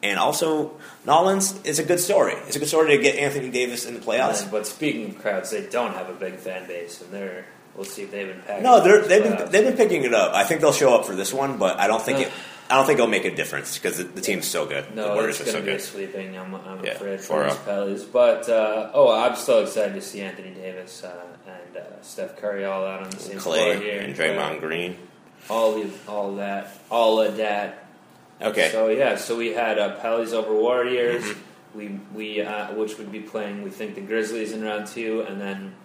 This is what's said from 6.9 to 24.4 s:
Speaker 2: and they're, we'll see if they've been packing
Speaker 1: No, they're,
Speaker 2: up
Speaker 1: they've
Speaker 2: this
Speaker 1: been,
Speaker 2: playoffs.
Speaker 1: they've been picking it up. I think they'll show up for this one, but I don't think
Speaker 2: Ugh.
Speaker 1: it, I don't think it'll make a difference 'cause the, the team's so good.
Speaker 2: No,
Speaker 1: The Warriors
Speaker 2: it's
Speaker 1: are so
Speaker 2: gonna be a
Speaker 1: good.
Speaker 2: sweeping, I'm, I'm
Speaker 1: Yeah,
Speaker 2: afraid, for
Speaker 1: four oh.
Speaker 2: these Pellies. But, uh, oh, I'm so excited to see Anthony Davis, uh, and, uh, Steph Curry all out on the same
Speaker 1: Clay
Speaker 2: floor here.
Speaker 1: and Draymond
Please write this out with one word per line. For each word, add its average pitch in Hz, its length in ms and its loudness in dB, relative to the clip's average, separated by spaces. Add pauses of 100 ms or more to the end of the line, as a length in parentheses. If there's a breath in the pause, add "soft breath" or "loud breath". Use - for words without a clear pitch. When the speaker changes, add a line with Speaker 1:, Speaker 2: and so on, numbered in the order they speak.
Speaker 2:
and 90 100 -18
they're, 92 340 -10 (300)
we'll 98 100 -10
see 101 180 -12
if 98 80 -12
they've 101 160 -8
been 95 140 -14
packing 104 220 -6
Speaker 1:
No, 240 200 10
they're, 208 180 10
Speaker 2:
up - 60 -2
Speaker 1:
they've 208 160 8
Speaker 2:
this 220 80 2
Speaker 1:
been, - 160 -2
Speaker 2:
playoffs. - 40 -6
Speaker 1:
they've 202 140 6
been 254 120 2
picking 175 260 4
it 120 100 2
up. 95 220 4
I 101 80 4
think 151 180 0
they'll 151 120 6
show 127 200 6
up 113 120 6
for 98 100 -6
this 95 180 -4
one, 135 240 -2
but 95 220 2
I 101 80 4
don't 113 140 4
think 131 180 0
Speaker 2:
Ugh. - 60 0
Speaker 1:
it, - 60 -8 (380 loud breath)
I 127 60 4
don't 135 100 8
think 143 140 4
it'll 113 100 4
make 98 160 2
a 87 80 -2
difference - 460 -6
'cause 90 180 -4
the, 90 60 -4
the 90 180 -10
team's 92 260 -2
so 78 180 -2
good. 71 280 -6
Speaker 2:
No, 107 160 -6
Speaker 1:
The 104 60 0
Warriors 110 240 0
Speaker 2:
it's - 100 -4
Speaker 1:
are - 40 -2
so 107 60 -2
Speaker 2:
gonna 98 60 -6
be 98 60 -2
a 98 40 0
Speaker 1:
good. 98 80 -6
Speaker 2:
sweeping, 95 540 -10
I'm, 92 160 -10
I'm 95 300 -12
Speaker 1:
Yeah, - 80 -4
Speaker 2:
afraid, 98 300 -8
for - 40 -14
Speaker 1:
four 76 200 -2 (220)
oh. 101 200 -2
Speaker 2:
these 98 160 -6
Pellies. - 80 -16
But, 120 380 4
uh, 110 440 2
oh, 123 240 8
I'm 120 200 2
so 117 260 4
excited 101 320 -2
to 95 60 -8
see - 200 -12
Anthony 95 320 -10
Davis, 92 520 -14
uh, 90 80 -12 (340)
and, 90 300 -16
uh, - 40 -12 (200)
Steph - 340 -12
Curry 101 300 -4
all 95 200 -2
out 95 180 -8
on 95 60 -12
the 95 100 -12
same 95 200 -10
Speaker 1:
Clay 85 320 2
Speaker 2:
floor 98 120 -2
here. 101 180 -4
Speaker 1:
and 71 140 -8
Draymond 80 440 -2